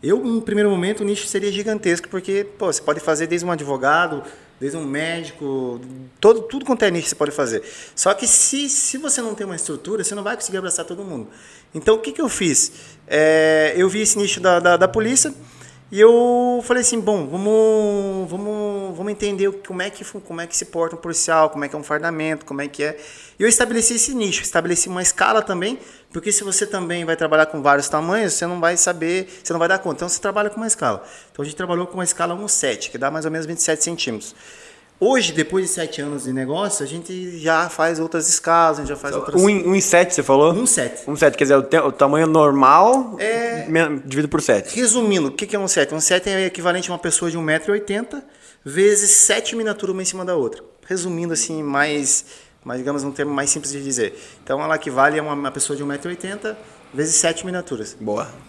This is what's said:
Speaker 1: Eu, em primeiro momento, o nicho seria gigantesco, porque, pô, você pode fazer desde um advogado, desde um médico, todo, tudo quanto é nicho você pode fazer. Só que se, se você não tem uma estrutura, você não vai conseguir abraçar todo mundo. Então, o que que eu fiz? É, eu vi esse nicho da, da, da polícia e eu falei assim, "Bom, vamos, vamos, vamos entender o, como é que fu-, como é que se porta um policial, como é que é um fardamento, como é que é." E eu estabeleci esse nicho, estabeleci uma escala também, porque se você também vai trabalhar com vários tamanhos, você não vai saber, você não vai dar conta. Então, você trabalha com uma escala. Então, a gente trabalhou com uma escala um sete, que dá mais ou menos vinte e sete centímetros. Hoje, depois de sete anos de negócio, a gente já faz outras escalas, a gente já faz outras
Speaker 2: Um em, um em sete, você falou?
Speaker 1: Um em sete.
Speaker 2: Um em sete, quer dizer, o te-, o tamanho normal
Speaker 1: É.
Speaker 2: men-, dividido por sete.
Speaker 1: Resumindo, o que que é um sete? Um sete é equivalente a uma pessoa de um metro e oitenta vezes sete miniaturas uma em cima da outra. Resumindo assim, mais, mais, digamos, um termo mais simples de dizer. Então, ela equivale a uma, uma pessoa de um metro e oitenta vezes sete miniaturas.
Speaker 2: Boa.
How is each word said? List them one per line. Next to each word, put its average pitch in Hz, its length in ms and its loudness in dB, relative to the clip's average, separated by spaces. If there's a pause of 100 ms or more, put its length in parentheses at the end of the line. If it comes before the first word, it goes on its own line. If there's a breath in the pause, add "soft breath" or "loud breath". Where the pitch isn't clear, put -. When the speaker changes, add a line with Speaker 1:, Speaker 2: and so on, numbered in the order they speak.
Speaker 1:
Eu, 208 240 0
em 226 140 0
primeiro 208 280 0
momento, 196 340 -2
o - 20 -4
nicho 202 240 -4
seria 202 240 -2
gigantesco, 202 560 -2
porque, 196 360 -4 (140)
pô, 185 140 -2
você - 100 -4
pode 147 160 0
fazer 156 300 -2
desde 170 180 -2
um 180 60 -2
advogado, 147 720 0 (340 loud breath)
desde 143 180 -6
um 160 80 -8
médico, 139 960 -6 (400)
todo, 226 220 6
tudo 262 220 -10
quanto 240 200 0
é 202 60 4
nicho 170 200 -2
você - 40 -4
pode 147 160 -2
fazer. 120 320 -2 (320 loud breath)
Só - 200 2
que 233 120 -4
se, 277 420 2
se - 300 -2
você 277 240 -2
não 220 120 -6
tem 208 120 -8
uma 180 80 -8
estrutura, 175 480 -6
você 202 140 -4
não 202 80 -8
vai 202 100 -4
conseguir - 240 -8
abraçar 175 260 -4
todo 180 200 -10
mundo. 139 240 -10 (440 loud breath)
Então, 185 220 2
o 220 60 -2
que 277 100 -6
que 269 100 -8
eu 285 80 0
fiz? - 440 0 (340 loud breath)
É, 156 720 4
eu 185 120 4
vi 202 120 -2
esse 208 180 0
nicho 196 220 -2
da, 180 180 4
da, 175 180 6
da 185 120 4
polícia 233 440 0 (580 loud breath)
e 196 100 0
eu 240 640 6
falei 247 160 0
assim, 233 180 0
"Bom, 196 300 0
vamos, 202 1000 2
vamos, 202 680 -6
vamos 202 160 -6
entender 202 340 -2
o, 196 60 0
como 185 300 -10
é 202 80 -6
que - 120 -18
fu-, 202 200 -14
como 170 180 -12
é 170 60 -8
que 165 100 -8
se - 80 -4
porta 165 320 -4
um - 20 -14
policial, 160 520 2
como 147 140 -6
é 143 40 -6
que 147 80 -8
é - 20 -4
um 147 40 -8
fardamento, 156 640 -4
como 139 160 -8
é 147 60 -6
que 143 140 -8
é." 151 140 -4 (420 loud breath)
E - 40 0
eu 220 60 6
estabeleci 233 480 2
esse 240 180 -2
nicho, 208 280 -2
estabeleci 170 460 0
uma 180 140 -6
escala 208 400 2
também, 202 360 -4 (320 loud breath)
porque 185 220 -6
se 208 120 -2
você 196 220 -2
também 175 380 -6
vai 165 120 0
trabalhar 156 300 4
com 156 140 -8
vários 143 300 4
tamanhos, 175 440 0
você 170 120 -2
não 175 120 -6
vai 170 200 0
saber, 175 500 0 (160 loud breath)
você - 80 -6
não 165 80 -2
vai 170 80 2
dar 190 120 2
conta. 180 160 -6
Então, 170 120 -8
você - 120 -4
trabalha 208 280 -2
com 208 80 -8
uma 226 100 -6
escala. 123 380 -2 (260 loud breath)
Então, - 120 -10
a - 20 -4
gente 147 120 -10
trabalhou 180 300 -4
com 180 80 -16
uma 185 100 -4
escala 170 300 -2
um 202 140 -10
sete, - 420 -2
que - 60 -12
dá 135 140 -2
mais 156 160 -6
ou 156 40 -2
menos 160 160 -6
vinte 165 120 -8
e - 40 -2
sete 156 220 0
centímetros. 135 500 -6 (680 loud breath)
Hoje, 208 320 2
depois 160 340 -2
de - 60 -4
sete 160 280 -6
anos 143 240 -8
de 127 80 -6
negócio, 147 520 -4
a - 20 -8
gente 175 540 -10
já 160 280 2
faz 165 300 0
outras 160 300 -2
escalas, 165 500 4
a 147 40 -8
gente 143 80 -6
já 143 60 -4
faz 139 200 -6
outras 165 260 2
Speaker 2:
Um 202 80 8
em, 190 160 2
um 185 80 2
em 196 60 4
sete, 175 340 4
você 147 80 0
falou? 139 300 6
Speaker 1:
Um 202 100 0
em 254 40 0
sete. - 440 -2
Speaker 2:
Um 147 40 -2
em - 20 -8
sete, 147 200 6
quer - 60 2
dizer, 139 140 6
o 135 80 6
te-, 147 140 2
o 143 120 2
tamanho 147 380 4
normal 160 920 6
Speaker 1:
É. 233 480 -4
Speaker 2:
men-, 160 380 2
dividido 139 240 -2
por 156 120 0
sete. - 360 2
Speaker 1:
Resumindo, 214 500 2
o 135 60 -4
que - 120 -6
que 208 120 -6
é - 20 0
um 196 80 -2
sete? 151 260 2
Um 156 80 -4
sete 185 280 0
é 190 180 0
equivalente 180 420 -2
a 175 40 -6
uma 170 80 -8
pessoa 170 280 -2
de 165 80 -4
um 170 60 -4
metro 160 300 0
e 208 80 0
oitenta 214 420 -6 (420 soft breath)
vezes 202 460 4
sete 226 460 4
miniaturas 208 360 -4
uma 190 100 -4
em 185 40 -4
cima 185 180 -6
da 180 120 -2
outra. 120 260 -2 (240)
Resumindo 175 460 -4
assim, 156 320 -4
mais, 143 600 0 (400 loud breath)
mais, 123 140 -6
digamos, 139 240 -4
um 143 80 -6
termo 147 220 -4
mais 139 180 -2
simples 143 220 -4
de 143 100 -8
dizer. 120 340 -2 (280 loud breath)
Então, 139 180 -4
ela 156 140 0
equivale 147 420 2
a 151 40 -2
uma, 151 100 -6
uma 143 180 -4
pessoa 139 260 -4
de 143 60 -8
um 143 40 -6
metro 143 220 -8
e 180 40 -8
oitenta 202 440 -10 (380 loud breath)
vezes 156 220 0
sete 165 280 0
miniaturas. 175 560 -8
Speaker 2:
Boa. 104 280 -4 (200)